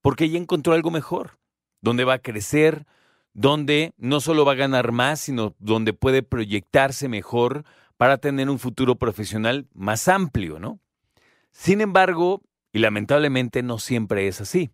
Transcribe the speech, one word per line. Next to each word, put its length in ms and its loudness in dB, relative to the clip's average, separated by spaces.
porque 260 2
ya 120 -2
encontró 340 0
algo 160 2
mejor, 480 -6
donde 220 0
va 100 2
a 80 -2
crecer, 680 0
donde 640 0
no 240 -2
solo 220 2
va 100 4
a 20 2
ganar 360 0
más, 280 0
sino 400 -4
donde 340 0
puede 300 2
proyectarse 880 -2
mejor 540 -2
para 200 4
tener 320 -2
un 80 -2
futuro 380 0
profesional 760 -4
más 340 -2
amplio, 500 0
¿no? 220 -12
Sin 280 0
embargo, 600 2
y 80 -2
lamentablemente 840 0
no 160 -6
siempre 500 -2
es 140 -6
así. 320 -2